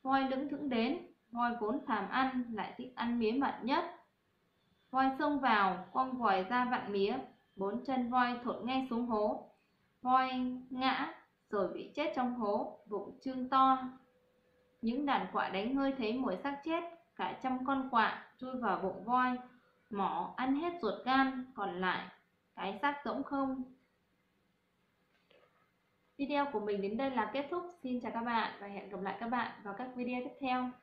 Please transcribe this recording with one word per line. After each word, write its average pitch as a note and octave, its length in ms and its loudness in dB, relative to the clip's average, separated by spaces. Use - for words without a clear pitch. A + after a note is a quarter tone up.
Voi C4+ 280 4
lững C#4 180 0
thững C#4+ 200 -4
đến, B3 300 2
voi A#3 300 0
vốn G#3+ 260 0
tham G3+ 220 0
ăn, B3+ 440 0
lại G3 240 -6
thích B3 200 -12
ăn A#3+ 220 0
mía A3 140 4
mật C4+ 300 0
nhất. D4 220 2
Voi C4 280 4
xông D4 220 2
vào, G3+ 520 4
quăng B3+ 260 0
vòi F#3+ 260 4
ra B3 200 0
vặn A#3 280 -2
mía, G3+ 220 2
bốn G#3 280 -2
chân B3 260 0
voi B3 340 4
thụt G#3+ 200 -4
ngay C4 260 0
xuống A#3+ 160 0
hố. G#3+ 440 0
Voi B3+ 280 4
ngã, C4 440 0
rồi F#3+ 240 2
bị - 200 -8
chết D4 220 0
trong B3 180 2
hố, A#3 520 0
bụng - 380 -6
trương B3+ 240 -4
to. C4 300 6
Những B3 240 0
đàn G3+ 260 2
quạ G3 160 0
đánh G#3+ 260 0
hơi C4+ 240 2
thấy A3 140 0
mùi A#3 240 0
xác C#4 280 -6
chết, E4 200 0
cả - 260 -4
trăm C4 240 -2
con C4+ 240 0
quạ A3 340 2
chui B3+ 200 -6
vào F#3+ 180 2
bụng F#3 260 -4
voi, B3 340 2
mỏ F3 460 -2
ăn C4+ 180 2
hết E4+ 180 0
ruột G3+ 220 -2
gan, C4 400 4
còn F#3 260 -4
lại F3+ 260 0
cái G3 260 -6
xác C#4+ 220 0
rỗng B3 180 -2
không. C4+ 400 -2
Video C#4+ 360 0
của G#3 80 0
mình G3+ 220 0
đến G#3+ 140 -2
đây C4+ 140 0
là G#3+ 220 0
kết C#4+ 180 -4
thúc. F4+ 120 -4
Xin B3+ 180 -4
chào A3 120 -6
các A3+ 120 -4
bạn A3+ 360 0
và G3+ 60 -10
hẹn G3 220 -10
gặp G3 120 -8
lại F#3+ 200 -2
các A#3 80 -4
bạn A#3 220 -2
vào G3 120 -8
các B3+ 200 -8
video B3 300 -2
tiếp C4+ 160 -8
theo. D3+ 300 0